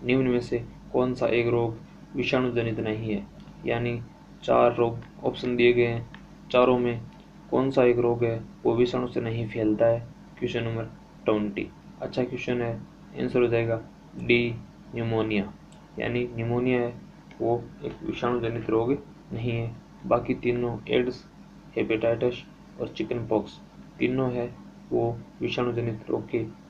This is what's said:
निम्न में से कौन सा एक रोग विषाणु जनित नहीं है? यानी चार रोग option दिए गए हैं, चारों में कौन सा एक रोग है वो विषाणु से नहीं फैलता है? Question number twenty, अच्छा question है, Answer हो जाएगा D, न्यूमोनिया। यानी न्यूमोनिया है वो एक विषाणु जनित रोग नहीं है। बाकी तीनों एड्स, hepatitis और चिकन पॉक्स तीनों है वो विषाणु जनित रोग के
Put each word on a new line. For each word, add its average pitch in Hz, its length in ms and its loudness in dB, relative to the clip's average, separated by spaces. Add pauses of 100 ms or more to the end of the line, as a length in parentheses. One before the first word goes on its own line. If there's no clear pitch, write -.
निम्न 131 220 4
में 123 140 2
से 117 240 -4 (280)
कौन 127 220 2
सा 123 120 0
एक 117 220 2
रोग 117 280 0 (400)
विषाणु 127 340 2
जनित 113 300 0
नहीं 110 340 -2
है? 101 120 -4 (400)
यानी 120 340 0 (420)
चार 120 340 6
रोग 117 220 0 (260)
option 123 320 -2
दिए 120 160 8
गए 120 140 4
हैं, 117 240 -4 (420)
चारों 123 260 6
में 120 220 0 (500)
कौन 131 200 2
सा 135 140 6
एक 120 140 6
रोग 117 260 2
है 113 200 -2 (200)
वो 117 100 4
विषाणु 123 320 2
से 123 140 -4
नहीं 113 280 -2
फैलता 107 380 2
है? 117 140 4 (380)
Question 120 260 -2
number 113 200 -4 (400)
twenty, 104 440 0 (320)
अच्छा - 240 -2
question 123 380 -4
है, 117 120 -2 (480)
Answer 127 180 0
हो 120 60 6
जाएगा 113 340 2 (360)
D, 120 380 2 (400)
न्यूमोनिया। 110 580 0 (460)
यानी 120 360 -2
न्यूमोनिया 120 460 2
है 120 120 -2 (480)
वो 117 220 0 (220)
एक - 180 -8
विषाणु 120 380 -2
जनित 113 300 -4
रोग 113 220 2 (400)
नहीं 117 200 -4
है। 117 220 -4 (320)
बाकी 120 280 2
तीनों 120 440 -2 (120)
एड्स, 123 340 0 (520)
hepatitis 113 580 0 (460)
और 120 80 -6
चिकन 113 380 -6
पॉक्स 104 340 -2 (380)
तीनों 127 340 0
है 120 140 -2 (440)
वो 117 260 0 (240)
विषाणु 120 320 -2
जनित 117 380 -4
रोग 107 180 -4
के 113 180 -2 (240)